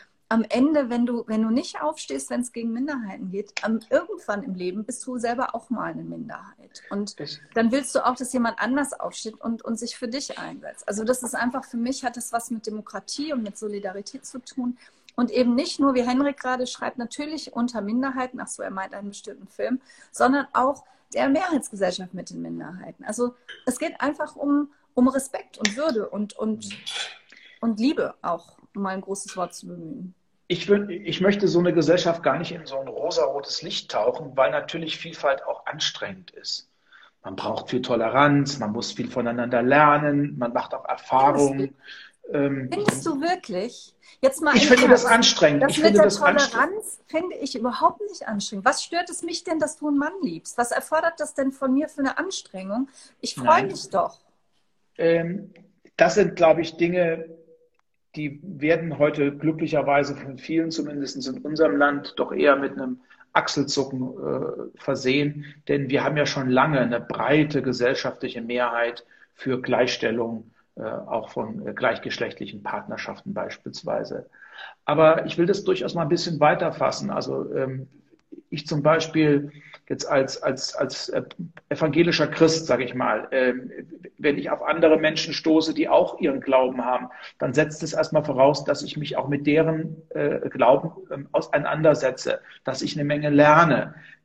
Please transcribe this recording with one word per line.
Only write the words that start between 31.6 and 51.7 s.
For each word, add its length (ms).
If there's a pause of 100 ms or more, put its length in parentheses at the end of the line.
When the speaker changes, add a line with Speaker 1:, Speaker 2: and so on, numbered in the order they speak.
Speaker 2:
Gesellschaft 500
gar 140
nicht 160
in 120
so 140
ein 80
rosarotes 760
Licht 280
tauchen, 460
weil 140
natürlich 460
Vielfalt 480
auch 200
anstrengend 640
ist. 380 (540)
Man 120
braucht 360
viel 100
Toleranz, 800
man 120
muss 220
viel 160
voneinander 520
lernen, 760
man 160
macht 200
auch 120
Erfahrungen. 720
Speaker 1:
Findest 160
du? 600
Speaker 2:
Ähm, 380
Speaker 1:
Findest 340
du 160
wirklich? 720 (280)
Jetzt 200
mal 140
Speaker 2:
Ich 80
Speaker 1:
im 60
Speaker 2:
finde 180
das 160
Speaker 1:
Ernst. 120
Speaker 2:
anstrengend. 480
Speaker 1:
Das 80
Speaker 2:
Ich 60
Speaker 1:
mit 80
Speaker 2:
finde 120
Speaker 1:
der 80
Speaker 2:
das 160
anstrengend. 500
Speaker 1:
Toleranz 360
finde 280
ich 220
überhaupt 520
nicht 180
anstrengend. 380
Was 180
stört 260
es 140
mich 200
denn, 160
dass 180
du 120
einen 80
Mann 240
liebst? 360
Was 140
erfordert 480
das 160
denn 160
von 220